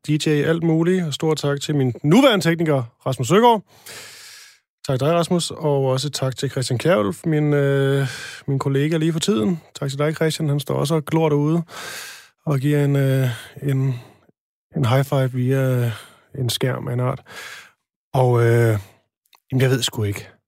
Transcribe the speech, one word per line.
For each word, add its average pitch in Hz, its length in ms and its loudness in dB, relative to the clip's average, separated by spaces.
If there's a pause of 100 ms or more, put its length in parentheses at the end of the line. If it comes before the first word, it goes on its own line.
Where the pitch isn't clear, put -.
D - 20 -6
J, 151 200 0
alt 151 340 0
muligt. 170 420 0
Og 147 80 -6
stort 156 240 0
tak 143 240 -2
til 151 140 -4
min 131 180 2 (100)
nuværende 208 420 6
tekniker, 160 380 2 (220)
Rasmus 127 220 -4
Søgaard. 220 360 4 (1200)
Tak 135 120 -2
dig, 143 140 2
Rasmus, 170 380 0
og 143 340 0
også 131 240 0
tak 135 260 -4
til 139 140 -4
Christian 127 280 -2
Kjærulf, 165 480 0
min, 151 280 2
øh, 139 540 2 (400)
min 139 120 -2
kollega 143 380 0
lige 160 160 0
for 160 60 -4
tiden. 202 420 0 (180)
Tak 143 100 -6
til 135 100 -8
dig, 151 160 0
Christian. 160 340 -2
Han 143 100 0
står 135 160 -4
også 143 200 -2
og 151 100 -2
glor 160 240 0
derude 151 340 2 (800)
og 143 140 0
giver 143 260 2
en, 139 100 2
øh, 135 320 2 (360)
en, 135 360 -2 (760)
en 147 80 0
high 131 200 2
five 131 260 0
via, 127 300 0
øh, 123 300 0 (480)
en 127 100 -4
skærm - 380 -4
af 127 60 -6
en 120 60 -2
art. 131 220 -4 (920)
Og, 123 280 4
øh, 117 380 4 (720)
jamen, 131 100 2
jeg 131 80 4
ved 123 120 0
sgu - 220 -4
ikke. 101 260 -6 (180)